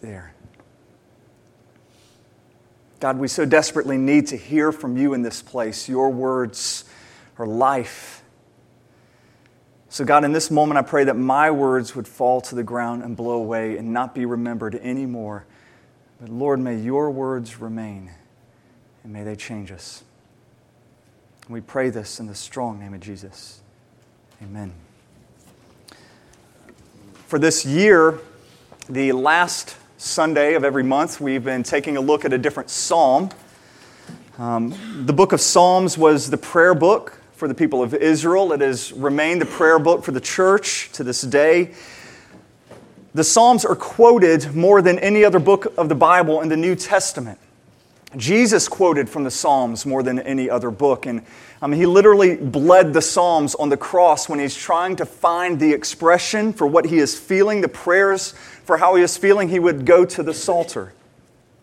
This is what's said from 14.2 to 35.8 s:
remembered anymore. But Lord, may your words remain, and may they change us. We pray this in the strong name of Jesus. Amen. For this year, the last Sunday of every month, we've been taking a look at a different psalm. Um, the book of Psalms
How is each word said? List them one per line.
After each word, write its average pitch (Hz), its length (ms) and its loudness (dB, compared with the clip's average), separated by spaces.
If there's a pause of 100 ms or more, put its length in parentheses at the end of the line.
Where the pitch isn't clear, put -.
remembered 117 500 -8
anymore. 120 680 -10 (760)
But 117 80 -20
Lord, 131 320 -2
may 123 160 -6
your 135 340 -4
words 127 500 -10
remain, 110 520 -14 (880)
and 110 100 -20
may 104 120 -14
they 107 100 -12
change 104 380 -16
us. - 320 -20 (1400)
We 117 120 -16
pray 131 300 -6
this 110 300 -12
in 113 80 -14
the 101 80 -18
strong 120 420 -12
name 101 160 -18
of 95 60 -18
Jesus. 98 600 -20 (800)
Amen. 101 320 -16 (2500)
For 151 140 -4
this 160 260 2
year, 160 540 4 (680)
the 135 220 -2
last 151 640 -2 (220)
Sunday 156 560 0
of 151 80 0
every 135 220 0
month, 143 360 -2
we've 131 240 -4
been 127 200 -6
taking 147 320 -4
a 135 40 -4
look 147 240 0
at 143 80 -2
a 127 60 0
different 139 320 -6
psalm. 165 600 0 (1080)
Um, 117 340 -4 (320)
the 143 80 -2
book 185 200 2
of - 80 2
Psalms 180 580 2